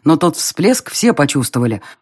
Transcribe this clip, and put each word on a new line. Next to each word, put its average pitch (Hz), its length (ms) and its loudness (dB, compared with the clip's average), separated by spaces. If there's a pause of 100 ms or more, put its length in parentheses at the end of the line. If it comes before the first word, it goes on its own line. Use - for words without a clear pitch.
но 156 140 4
тот 170 180 0
всплеск - 540 -2
все - 240 0
почувствовали. 123 680 -2 (200)